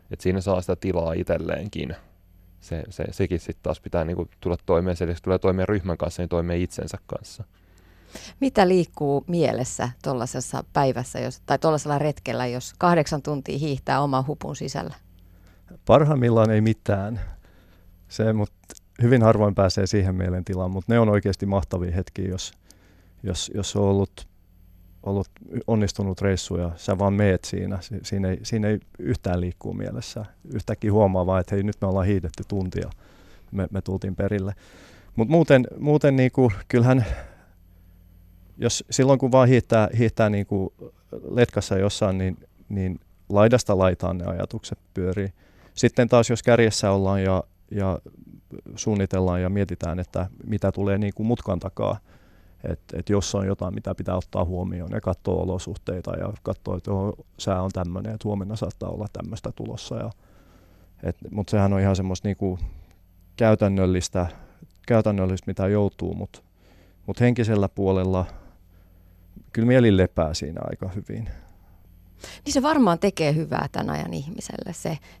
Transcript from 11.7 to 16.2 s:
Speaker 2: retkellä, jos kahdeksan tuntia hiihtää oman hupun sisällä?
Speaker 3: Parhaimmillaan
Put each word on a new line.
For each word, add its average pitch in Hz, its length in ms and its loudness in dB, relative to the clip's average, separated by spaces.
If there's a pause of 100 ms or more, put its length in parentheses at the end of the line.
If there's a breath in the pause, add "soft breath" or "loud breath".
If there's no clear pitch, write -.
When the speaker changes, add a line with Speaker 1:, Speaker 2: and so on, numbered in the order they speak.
Speaker 2:
retkellä, 127 480 -4
jos 123 300 -8
kahdeksan 165 440 2
tuntia 143 360 -6
hiihtää 139 440 -2
oman 131 260 0
hupun 147 280 -8
sisällä? 147 400 -8 (920 soft breath)
Speaker 3:
Parhaimmillaan 120 640 6